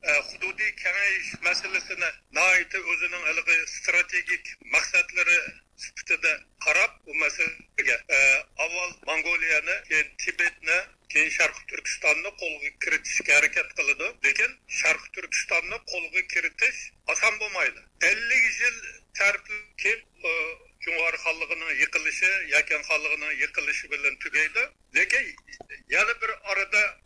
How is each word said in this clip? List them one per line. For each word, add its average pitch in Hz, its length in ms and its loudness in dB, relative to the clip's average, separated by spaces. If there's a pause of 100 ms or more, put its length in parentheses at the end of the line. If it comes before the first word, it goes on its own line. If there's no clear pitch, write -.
e, 151 80 0 (180)
hududiy 196 420 -4 (120)
kengayish 190 480 0 (140)
masalasini 180 640 -2 (240)
nihoyatda 180 440 4 (120)
o'zining 175 380 -2
haligi 165 280 2 (100)
strategik 175 760 0 (300)
maqsadlari - 640 4 (380)
sifatida - 560 -2 (320)
qarab, 185 280 4 (140)
bu 151 80 -14
masalaga, - 840 -2 (120)
e, 139 100 4 (380)
avval 175 360 -4 (140)
Mongoliyani, 160 680 0 (120)
keyin 156 200 2 (100)
Tibetni, 170 600 0 (320)
keyin 156 200 4
Sharq 160 320 0
Turkistonni - 720 -2
qo'lga 151 440 -8
kiritishga - 580 -2
harakat 151 360 4
qiladi. - 380 -2 (100)
Lekin 233 320 2 (180)
Sharq - 420 0
Turkistonni 180 760 -4
qo'lga - 420 -4
kiritish - 540 0 (240)
oson 214 340 0
bo'lmaydi. 185 420 -4 (180)
Ellik 208 520 4
yil 233 260 0 (360)
sarflab, 202 720 -2 (340)
e, 165 120 -2 (460)
Jo'ng'or 165 380 -2
xonligining 165 580 -4
yiqilishi, 156 560 2 (160)
Yakan 147 360 0
xonligining 151 520 -2
yiqilishi 147 560 -4
bilan 147 280 -2
tugaydi. 160 440 -2 (280)
Lekin 233 340 2 (640)
yana - 280 2
bir - 160 -2 (120)
orada 202 400 0 (240)